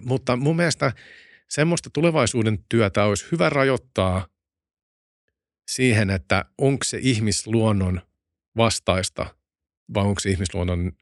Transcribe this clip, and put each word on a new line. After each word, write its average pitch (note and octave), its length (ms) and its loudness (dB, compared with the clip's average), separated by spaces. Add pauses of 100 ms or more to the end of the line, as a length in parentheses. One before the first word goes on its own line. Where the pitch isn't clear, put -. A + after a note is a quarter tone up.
mutta B2 320 -2
mun D3 200 0
mielestä D3+ 360 0 (560)
semmoista E3 420 -2
tulevaisuuden B2+ 680 0 (100)
työtä G#2 360 2
olisi G#2 280 0
hyvä E3 180 2
rajoittaa A#2 800 0 (1400)
siihen, A2 400 2
että F#2+ 340 0 (140)
onko C#3 260 0
se - 180 -4
ihmisluonnon G#2+ 1000 0 (560)
vastaista F#2 800 -2 (600)
vai G2 100 2
onko G2+ 160 0
se G2 100 -2
ihmisluonnon, F2+ 720 -2